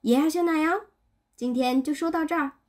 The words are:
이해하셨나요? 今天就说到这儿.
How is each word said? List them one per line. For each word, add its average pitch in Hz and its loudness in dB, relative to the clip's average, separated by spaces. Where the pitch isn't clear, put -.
이해하셨나요? 320 0
今天就说到这儿. 277 -2